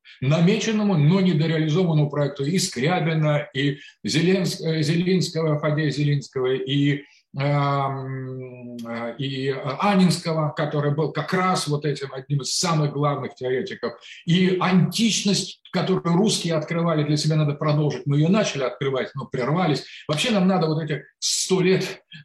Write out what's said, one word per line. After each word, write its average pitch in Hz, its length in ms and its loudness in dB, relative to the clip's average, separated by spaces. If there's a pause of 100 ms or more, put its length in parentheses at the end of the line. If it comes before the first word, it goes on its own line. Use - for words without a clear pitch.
(220)
намеченному, 196 760 2
но 160 240 4
недореализованному 156 880 2
проекту 139 360 -2
и 175 120 0
Скрябина, 156 960 0
и 139 240 -2 (260)
Зеленс-, 170 560 0
э, 160 220 -2
Зелинского, 160 800 0
Фадея 151 320 0
Зелинского, 135 640 0
и, 143 480 0 (340)
ам, 131 1400 -4
э, 117 420 -8
и 135 360 -4 (240)
Анинского, 170 800 2
который 147 380 0
был 147 160 -2
как 156 200 -6
раз 185 360 0
вот 147 180 -2
этим 135 260 -4
одним 135 300 -2
из - 140 -6
самых 156 360 2
главных 139 440 -2
теоретиков, 120 580 -4 (320)
и 180 340 4
античность, 185 1000 2 (120)
которую 175 440 0
русские 180 380 2
открывали 160 500 0
для 147 140 0
себя, 156 180 0
надо 147 180 2
продолжить. 147 520 0
Мы 143 120 0
её 156 120 4
начали 202 320 0
открывать, 131 540 -2
но 135 100 -10
прервались. 147 580 0 (240)
Вообще 156 220 0
нам 196 180 4
надо 180 200 4
вот 160 160 0
эти 147 180 -4 (160)
сто - 440 0
лет, - 420 0 (200)